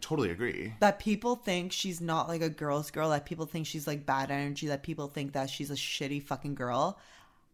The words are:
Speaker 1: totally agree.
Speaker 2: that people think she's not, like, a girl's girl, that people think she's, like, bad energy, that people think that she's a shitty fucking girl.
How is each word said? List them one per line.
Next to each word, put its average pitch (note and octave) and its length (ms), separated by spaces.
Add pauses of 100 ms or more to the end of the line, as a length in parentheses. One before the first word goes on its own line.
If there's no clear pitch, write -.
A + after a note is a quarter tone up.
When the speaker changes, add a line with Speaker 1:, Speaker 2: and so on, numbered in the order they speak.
Speaker 1:
totally C3+ 300
agree. G#2+ 480
Speaker 2:
that G3+ 220
people A3 340
think F3+ 380
she's F3 280
not, D#3+ 280
like, E3 140
a D#3+ 60
girl's D3+ 440
girl, D#3 180
that D3 160
people D#3+ 200
think D#3+ 200
she's, D#3 220
like, D3 180
bad C3+ 240
energy, C#3+ 380
that C#3 160
people D3+ 240
think C#3+ 240
that C3+ 180
she's D3 200
a C#3+ 40
shitty C#3 480
fucking C#3+ 320
girl. C3 440 (560)